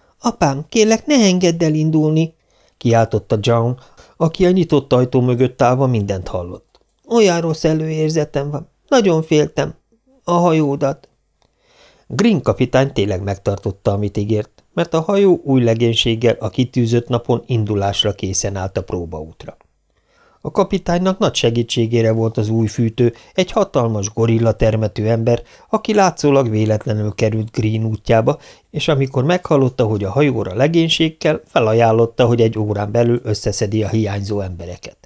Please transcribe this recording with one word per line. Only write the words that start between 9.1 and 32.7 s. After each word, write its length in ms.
féltem. 520
A 80
hajódat." 800
Green 340
kapitány 520
tényleg 300
megtartotta, 680
amit 260
ígért, 460
mert 200
a 80
hajó 420
új 200
legénységgel 760
a 100
kitűzött 580
napon 380
indulásra 680
készen 420
állt 220
a 60
próbaútra. 760
A 100
kapitánynak 680
nagy 160
segítségére 760
volt 260
az 120
új 180
fűtő, 460
egy 180
hatalmas 640
gorilla 380
termetű 540
ember, 360
aki 240
látszólag 560
véletlenül 640
került 360
Green 340
útjába, 520
és 160
amikor 360
meghallotta, 640
hogy 180
a 60
hajóra 460
legénység 640
kell, 280
felajánlotta, 800
hogy 160
egy 180
órán 320